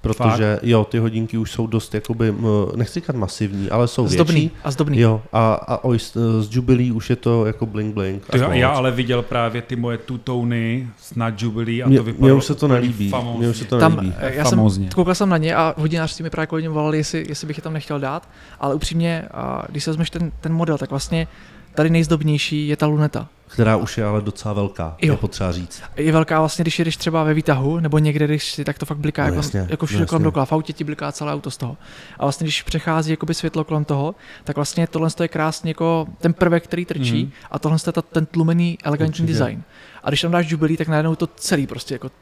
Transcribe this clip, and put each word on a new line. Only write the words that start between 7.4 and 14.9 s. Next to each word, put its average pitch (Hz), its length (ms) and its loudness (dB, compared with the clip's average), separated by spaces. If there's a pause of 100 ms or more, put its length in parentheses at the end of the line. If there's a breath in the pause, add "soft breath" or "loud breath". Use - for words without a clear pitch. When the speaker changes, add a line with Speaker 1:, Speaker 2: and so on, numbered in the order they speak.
Speaker 1:
jako 110 200 -2
bling 107 280 -6
bling 98 360 -4
a - 20 -6
Speaker 2:
Ty 135 60 2
jo, 123 140 2
já 123 180 4
Speaker 1:
smoc. 143 80 2
Speaker 2:
ale 131 140 0
viděl 120 300 0
právě 120 400 -2
ty 123 140 -8
moje 117 220 -2
two-tony 120 920 -2 (280)
na 113 220 -2
Jubilee 117 460 -2
a 123 40 2
Speaker 1:
Mně, 135 100 8
Speaker 2:
to 113 60 4
vypadalo 113 240 0
Speaker 1:
mně 135 60 10
už 135 120 4
se 147 100 -2
to 147 100 -2
Speaker 2:
úplně 127 160 4
Speaker 1:
nelíbí. 107 280 0
Speaker 2:
famózně. 120 300 -2
Speaker 1:
Mně 117 100 2
už 107 80 0
se 113 80 -6
to 120 140 0
Speaker 3:
Tam, 160 160 6
Speaker 1:
nelíbí. 92 220 -2
Speaker 3:
eh, 131 180 -4
já 147 100 -2
jsem 117 120 6
Speaker 2:
Famózně. 98 380 4